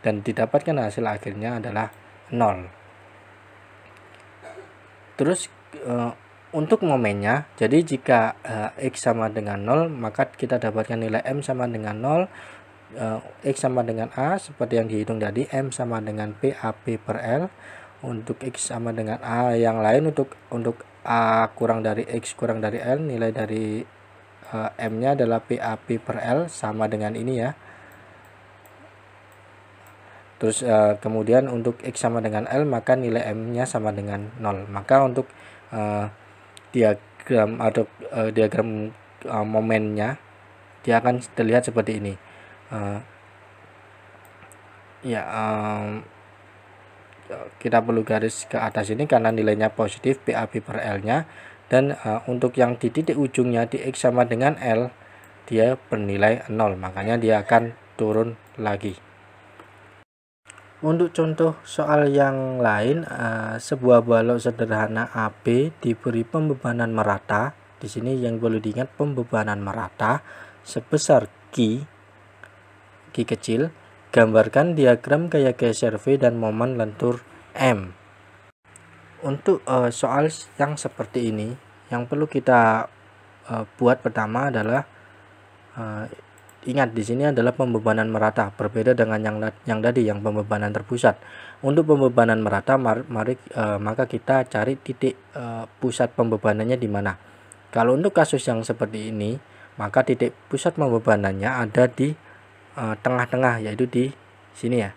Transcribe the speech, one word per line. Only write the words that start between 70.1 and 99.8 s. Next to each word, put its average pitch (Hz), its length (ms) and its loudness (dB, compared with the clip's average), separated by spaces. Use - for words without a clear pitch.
sebesar 127 640 2
Q, 120 320 0
Q - 40 -8
kecil. 127 420 -2
Gambarkan 113 600 6
diagram 143 580 4
gaya 135 240 4
geser 113 460 0
V 135 180 2
dan 120 220 4
momen 117 400 -2
lentur 110 420 -2
M. 98 380 0
Untuk, 147 480 0
eh, 123 240 2
soal 143 400 0
yang 147 240 0
seperti 120 480 -4
ini, 110 260 -4
yang 120 160 -4
perlu 147 160 0
kita, 117 640 4
eh, 113 120 -4
buat 127 240 4
pertama 113 480 -2
adalah, 123 340 0
eh, 110 320 -8
ingat 127 260 0
di 113 80 -4
sini 123 300 0
adalah 120 240 2
pembebanan 113 560 0
merata, 107 420 0
berbeda 110 460 0
dengan 110 240 2
yang 107 180 -2
la-, 107 240 -4
yang 113 140 -2
tadi, 120 260 2
yang 104 160 0
pembebanan 104 540 -2
terpusat. 117 420 2
Untuk 151 260 2
pembebanan 120 540 6
merata, 104 340 2
mar-, 123 300 0
mari, 117 320 -4
eh, 107 400 -4
maka 107 320 -2
kita 131 400 0
cari 113 240 0
titik, 131 400 -4
eh, 117 260 -8
pusat 120 380 0
pembebanannya 110 580 2
di 123 140 -2
mana. 101 240 -2
Kalau 117 240 4
untuk 180 180 2
kasus 151 320 4
yang 113 220 0
seperti 110 420 -4
ini, 107 300 -4
maka 104 240 0